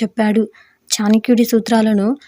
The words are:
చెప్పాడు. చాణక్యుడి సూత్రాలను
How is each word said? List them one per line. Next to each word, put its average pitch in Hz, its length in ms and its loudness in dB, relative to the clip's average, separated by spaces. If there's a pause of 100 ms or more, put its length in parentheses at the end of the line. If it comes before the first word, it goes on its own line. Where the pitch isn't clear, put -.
చెప్పాడు. 214 420 -2 (520)
చాణక్యుడి 220 580 0
సూత్రాలను 220 560 0 (200)